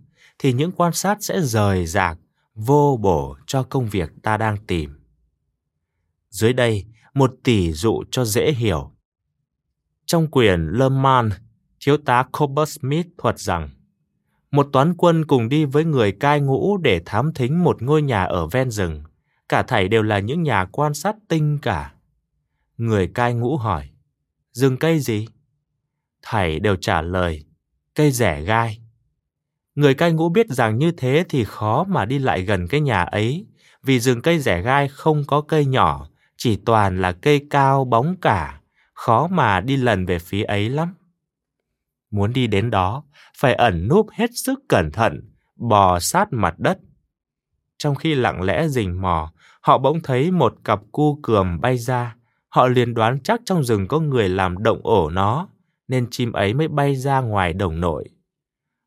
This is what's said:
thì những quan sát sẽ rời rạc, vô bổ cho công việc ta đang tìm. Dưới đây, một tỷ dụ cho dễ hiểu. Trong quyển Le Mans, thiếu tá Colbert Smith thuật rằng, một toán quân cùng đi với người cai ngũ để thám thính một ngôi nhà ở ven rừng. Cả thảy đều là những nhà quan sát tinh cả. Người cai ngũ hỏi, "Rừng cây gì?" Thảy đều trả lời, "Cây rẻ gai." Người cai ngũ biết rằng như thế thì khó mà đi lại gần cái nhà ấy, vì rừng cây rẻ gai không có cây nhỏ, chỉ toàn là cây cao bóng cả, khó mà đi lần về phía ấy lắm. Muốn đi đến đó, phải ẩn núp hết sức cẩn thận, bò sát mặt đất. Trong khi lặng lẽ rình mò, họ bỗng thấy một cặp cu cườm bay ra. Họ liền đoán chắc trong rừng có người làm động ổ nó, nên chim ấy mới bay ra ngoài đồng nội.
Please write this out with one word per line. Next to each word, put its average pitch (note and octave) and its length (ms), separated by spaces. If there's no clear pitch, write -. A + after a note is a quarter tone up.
thì C3+ 140
những D3+ 180
quan E3+ 220
sát G3+ 280
sẽ F#3+ 200
rời G#2 440
rạc, E2+ 320
vô C#3 460
bổ D2 340
cho C3 160
công B2+ 240
việc F#2 240
ta G#2+ 140
đang G#2+ 280
tìm. D2+ 340
Dưới A2+ 240
đây, A#2 320
một C3+ 200
tỷ G2 280
dụ D#2+ 400
cho B2+ 140
dễ A2 260
hiểu. G2+ 400
Trong E3 260
quyển F#2 360
Le B2 220
Mans, C3 440
thiếu D3 120
tá B2+ 340
Colbert D3 380
Smith D#3 380
thuật - 220
rằng, E2 300
một C#3 220
toán C#3+ 240
quân E3 280
cùng B2 240
đi D3+ 160
với C#3+ 200
người B2+ 260
cai C#3+ 300
ngũ C#3+ 360
để A#2 280
thám B2 280
thính C#3+ 300
một B2+ 180
ngôi D3 200
nhà A#2 220
ở E2+ 240
ven B2+ 240
rừng. E2+ 320
Cả A2+ 140
thảy G2+ 240
đều A2 160
là G#2+ 160
những C3 240
nhà G#2+ 220
quan D3 280
sát G3+ 220
tinh D3+ 340
cả. D#2 320
Người G#2+ 300
cai A#2+ 260
ngũ A#2+ 240
hỏi, F#2+ 320
"Rừng C3 260
cây D#3+ 220
gì?" A2 280
Thảy F2 380
đều G2+ 160
trả F2 260
lời, E2+ 440
"Cây D3+ 160
rẻ G#2 300
gai." A2+ 400
Người C#3+ 180
cai E3+ 180
ngũ D#3+ 180
biết A3 200
rằng A#2 280
như D#3+ 140
thế D3+ 380
thì C3+ 140
khó A2 400
mà E3+ 220
đi C3+ 140
lại G2 220
gần F#2 260
cái D3 140
nhà A#2+ 200
ấy, A2 440
vì B2+ 160
rừng A#2+ 220
cây E3+ 180
rẻ G2 220
gai C3+ 260
không D3+ 400
có D3 140
cây D3 240
nhỏ, F2+ 440
chỉ A2 180
toàn G2 460
là F#2 100
cây C#3+ 380
cao C#3 360
bóng B2+ 360
cả, E2 400
khó B2 340
mà C3 320
đi C3+ 180
lần A2 280
về F2 140
phía G2 240
ấy G#2 260
lắm. E3 260
Muốn G#2 240
đi B2+ 140
đến G#2 220
đó, G#2 340
phải B2+ 160
ẩn F#2 340
núp G#3 240
hết A#3 220
sức - 340
cẩn E2+ 240
thận, F#2+ 400
bò G2+ 440
sát F#3 320
mặt G2 280
đất. D3+ 200
Trong D3 180
khi D#3 200
lặng A#2 260
lẽ G2 260
rình G2 340
mò, E2 320
họ C#3 160
bỗng C#3 260
thấy C#3 280
một D3 320
cặp G#2+ 160
cu D3 320
cườm F#2 380
bay B2+ 160
ra. A#2+ 380
Họ B2+ 180
liền B2 260
đoán A2+ 300
chắc A#3 220
trong F3 180
rừng G#2+ 240
có C#3 120
người C3 300
làm F#2 340
động A2 200
ổ F2+ 260
nó, G#2 400
nên B2+ 240
chim A#2+ 200
ấy G2+ 220
mới D#3 140
bay C#3+ 280
ra C3+ 240
ngoài G2+ 340
đồng F2 260
nội. D#2+ 300